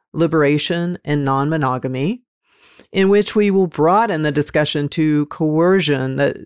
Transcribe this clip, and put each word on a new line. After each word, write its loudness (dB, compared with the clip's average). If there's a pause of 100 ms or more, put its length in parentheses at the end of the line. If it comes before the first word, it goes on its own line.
(120)
liberation, 0
and -2
non-monogamy, -2 (720)
in 2
which 2
we 2
will 2
broaden 0
the 0
discussion -2
to 0
coercion 0
that 0